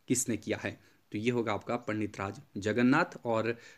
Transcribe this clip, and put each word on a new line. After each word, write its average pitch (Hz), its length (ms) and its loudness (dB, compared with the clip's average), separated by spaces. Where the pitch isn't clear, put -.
किसने 117 300 0
किया 101 200 -4
है? - 340 -8
तो 107 60 -4
ये 113 140 0
होगा 113 220 2
आपका 101 220 -4
पंडित 107 440 -4
राज 98 220 -6
जगन्नाथ। 123 680 4
और 113 320 0